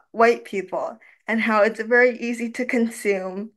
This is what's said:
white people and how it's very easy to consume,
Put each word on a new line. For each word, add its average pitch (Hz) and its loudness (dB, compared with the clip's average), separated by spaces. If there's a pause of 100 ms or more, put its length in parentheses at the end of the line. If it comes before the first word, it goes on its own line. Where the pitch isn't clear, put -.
(120)
white 233 2
people 185 -6 (280)
and 220 -2
how 220 2
it's 220 2
very 240 4
easy 233 -6
to 247 -6
consume, 208 -2